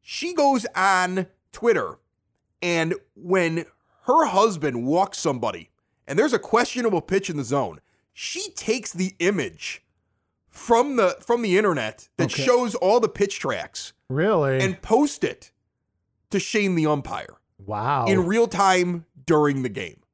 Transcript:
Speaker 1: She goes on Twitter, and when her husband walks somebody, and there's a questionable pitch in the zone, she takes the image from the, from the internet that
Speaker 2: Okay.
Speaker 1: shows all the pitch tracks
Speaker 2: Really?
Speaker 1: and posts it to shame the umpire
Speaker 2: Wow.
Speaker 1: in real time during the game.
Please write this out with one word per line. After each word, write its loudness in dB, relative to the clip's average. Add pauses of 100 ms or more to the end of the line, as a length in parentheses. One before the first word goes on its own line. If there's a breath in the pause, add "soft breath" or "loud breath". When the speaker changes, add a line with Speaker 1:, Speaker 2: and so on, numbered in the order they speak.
Speaker 1:
She -8
goes 2 (120)
on 2 (260)
Twitter, 0 (640)
and 0 (220)
when 0 (380)
her 4
husband 0
walks 0
somebody, -4 (360)
and -2
there's 2
a 0
questionable 0
pitch -4
in -6
the -4
zone, -4 (320)
she -10
takes -6
the -4
image -4 (680)
from 0
the, 2
from -2
the 2
internet -2
that -2
Speaker 2:
Okay. -4
Speaker 1:
shows 2
all 4
the 0
pitch -2
tracks -6 (160)
Speaker 2:
Really? 0
Speaker 1:
and -2
posts 2
it -6 (800)
to 0
shame 0
the 2
umpire -4 (240)
Speaker 2:
Wow. -2
Speaker 1:
in 4
real 2
time 2 (220)
during 2
the -2
game. -10 (140)